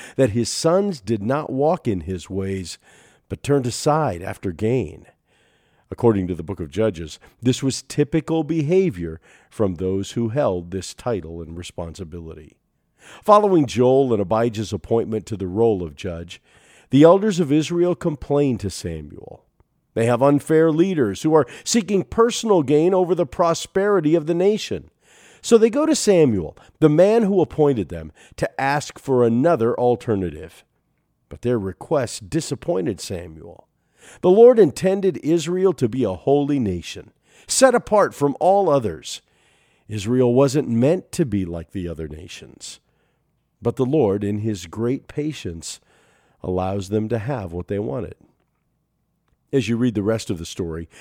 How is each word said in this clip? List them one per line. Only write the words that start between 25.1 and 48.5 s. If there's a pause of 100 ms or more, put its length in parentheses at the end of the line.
So
they
go
to
Samuel, (240)
the
man
who
appointed
them, (260)
to
ask
for
another
alternative. (640)
But
their
request
disappointed
Samuel. (540)
The
Lord
intended
Israel
to
be
a
holy
nation, (340)
set
apart
from
all
others. (680)
Israel
wasn't
meant
to
be
like
the
other
nations. (800)
But
the
Lord,
in
his
great
patience, (640)
allows
them
to
have
what
they
wanted. (1400)